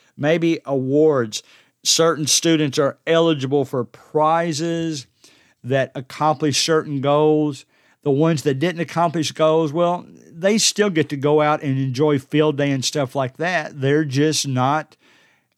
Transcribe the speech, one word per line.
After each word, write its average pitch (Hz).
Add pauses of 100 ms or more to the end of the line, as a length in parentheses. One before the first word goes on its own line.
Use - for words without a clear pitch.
(160)
Maybe 165
awards. 135 (400)
Certain 160
students 151
are 139
eligible 147
for 127
prizes 165 (580)
that 127
accomplish 143
certain 151
goals. 151 (380)
The 147
ones 151
that 139
didn't 170
accomplish 165
goals, 156
well, 175 (240)
they 190
still 208
get 160
to 147
go 147
out 151
and 135
enjoy 135
field 151
day 143
and 135
stuff 143
like 131
that. 156
They're 143
just 143
not 135 (600)